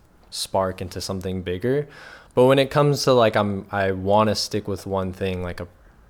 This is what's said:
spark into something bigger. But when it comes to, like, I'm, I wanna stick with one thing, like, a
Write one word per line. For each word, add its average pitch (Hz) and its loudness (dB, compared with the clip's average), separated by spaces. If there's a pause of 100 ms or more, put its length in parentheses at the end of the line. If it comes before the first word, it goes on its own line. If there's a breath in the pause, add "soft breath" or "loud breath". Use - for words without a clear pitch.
(300)
spark 95 -2
into 95 -10
something 92 -6
bigger. 117 -2 (480 loud breath)
But 127 6
when 135 6
it 131 2
comes 147 2
to, 139 4
like, 113 4
I'm, 101 -2
I 98 0
wanna 101 2
stick - -6
with 98 -6
one 95 -4
thing, 92 -6
like, 87 -8
a 85 -12 (420)